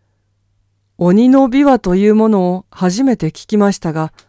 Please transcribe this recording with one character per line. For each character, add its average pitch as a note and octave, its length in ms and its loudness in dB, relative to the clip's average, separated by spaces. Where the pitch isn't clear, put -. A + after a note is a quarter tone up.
「鬼 G3 320 2
の C4+ 200 4
琵 C4+ 140 0
琶 C4+ 140 2
と F3+ 180 -2
い G3 120 0
う G#3+ 80 2
も A3 120 2
の F#3 260 0
を F#3 160 -10
初 F#3+ 360 -4
め B3 100 0
て D#3+ 120 -6
聞 - 200 -12
き G#3+ 80 -4
ま G3+ 160 2
し - 80 -8
た D#3+ 140 -8
が、 D#3+ 180 -8